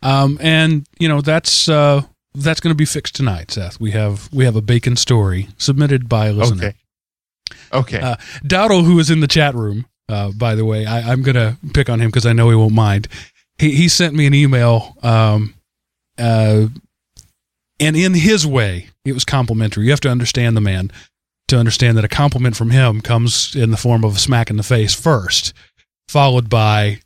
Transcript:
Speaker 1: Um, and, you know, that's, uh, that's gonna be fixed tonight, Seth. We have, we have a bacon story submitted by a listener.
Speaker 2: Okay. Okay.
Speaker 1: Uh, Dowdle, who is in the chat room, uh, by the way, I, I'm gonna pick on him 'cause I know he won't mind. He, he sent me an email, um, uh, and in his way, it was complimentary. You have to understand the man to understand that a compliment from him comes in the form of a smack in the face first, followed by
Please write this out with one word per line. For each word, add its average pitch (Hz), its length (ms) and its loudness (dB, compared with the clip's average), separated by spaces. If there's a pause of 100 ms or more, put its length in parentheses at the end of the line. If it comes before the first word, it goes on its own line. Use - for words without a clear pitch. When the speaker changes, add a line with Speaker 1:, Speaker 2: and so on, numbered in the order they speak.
Speaker 1:
Um, 139 380 0
and, 160 460 0 (140)
you 165 80 0
know, 147 120 0
that's, 156 480 -2
uh, 147 340 2 (300)
that's 147 280 -4
gonna 165 160 0
be 151 80 2
fixed - 320 -8
tonight, 98 340 -4
Seth. 90 300 -10
We 110 100 -4
have, 104 420 -4
we 131 120 0
have 120 100 2
a 110 80 0
bacon 120 320 0
story 101 540 0 (100)
submitted 139 500 0
by 110 200 0
a 107 40 0
listener. 104 360 0
Speaker 2:
Okay. 101 80 -10 (960)
Okay. 127 280 -2
Speaker 1:
Uh, 127 140 -4 (300)
Dowdle, 185 400 2
who 175 160 4
is 151 100 0
in 160 80 2
the 156 80 2
chat 143 300 0
room, 107 300 -6 (220)
uh, 101 220 -4
by 110 240 -2
the 110 100 0
way, 110 220 -2
I, 117 240 -4
I'm 127 120 0
gonna 123 360 0 (160)
pick 139 160 2
on 117 100 0
him 113 120 0
'cause 117 140 0
I 117 60 4
know 117 180 4
he 113 40 6
won't 110 200 4
mind. 107 340 2 (500)
He, 156 140 2
he 165 160 2
sent 160 260 0
me 151 120 2
an 143 80 4
email, 123 680 2
um, 110 520 2 (640)
uh, 110 500 2 (1120)
and 156 160 0
in 185 180 2
his 175 320 2
way, 104 420 -2 (160)
it 135 80 -4
was 131 120 -6
complimentary. 110 640 -2
You 123 40 2
have 143 100 2
to - 100 -2
understand 120 460 0
the 110 40 2
man 95 320 -2 (560)
to 131 100 2
understand 117 380 2
that 110 80 2
a 107 40 -2
compliment 127 480 0
from 117 140 -2
him 120 300 2
comes 117 560 -2
in 117 160 0
the 107 40 0
form 117 280 0
of 107 120 0
a 92 40 -2
smack 120 300 0
in 107 60 -4
the 107 60 -4
face 110 320 0
first, - 580 -2 (560)
followed 127 400 2
by 107 580 0